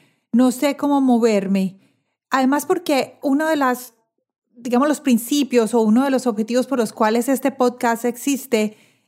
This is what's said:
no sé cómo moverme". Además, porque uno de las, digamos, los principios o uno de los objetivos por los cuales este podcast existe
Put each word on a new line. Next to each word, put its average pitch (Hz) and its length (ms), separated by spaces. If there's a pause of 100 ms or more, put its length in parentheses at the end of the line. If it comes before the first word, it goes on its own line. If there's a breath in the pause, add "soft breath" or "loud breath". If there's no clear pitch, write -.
(320 soft breath)
no 254 200
sé 285 240
cómo 285 240
moverme". 202 800 (480 soft breath)
Además, 269 380
porque 330 560
uno 294 260
de 320 80
las, 254 380 (580)
digamos, 247 360
los 294 120
principios 247 720
o 233 80
uno 220 240
de 277 60
los 254 160
objetivos 233 400
por 254 120
los 214 140
cuales 226 380
este 262 200
podcast 247 540
existe 233 720 (320 soft breath)